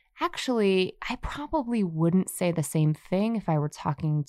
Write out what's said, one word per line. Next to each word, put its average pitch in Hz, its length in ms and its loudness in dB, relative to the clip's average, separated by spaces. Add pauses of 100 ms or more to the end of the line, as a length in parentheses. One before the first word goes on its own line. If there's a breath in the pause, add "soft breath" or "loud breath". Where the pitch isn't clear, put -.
(200 soft breath)
actually, 208 760 0 (120)
I 240 60 -6
probably 262 680 -2
wouldn't 170 460 2
say 180 220 0
the 165 100 0
same 156 320 2
thing 208 440 -2
if 196 100 -8
I 160 100 2
were 147 120 0
talking 151 600 -2